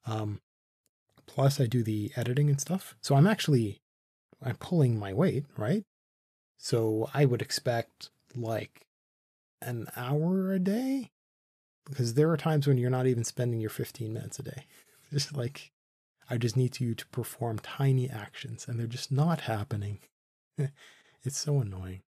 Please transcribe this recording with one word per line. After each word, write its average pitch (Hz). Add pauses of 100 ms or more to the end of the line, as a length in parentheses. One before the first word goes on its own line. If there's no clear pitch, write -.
Um, 110 (840)
plus 139
I 131
do 117
the 107
editing 127
and 139
stuff. -
So -
I'm 139
actually, 120 (600)
I'm 120
pulling 131
my 101
weight, 139 (100)
right? 151 (760)
So 110
I 143
would 123
expect, - (240)
like, 113 (760)
an 120 (100)
hour 160
a 196
day, 240 (800)
because 117
there 151
are 170
times 151
when 135
you're 123
not 127
even 120
spending 120
your 110
fifteen 113
minutes -
a -
day. - (200)
<laughs> -
Just 143
like, - (600)
I 123
just 113
need 127
you 117
to -
perform 117
tiny 131
actions 113
and 120
they're 117
just 117
not 151
happening. 104 (580)
<laughs> 139 (540)
It's -
so 143
annoying. 92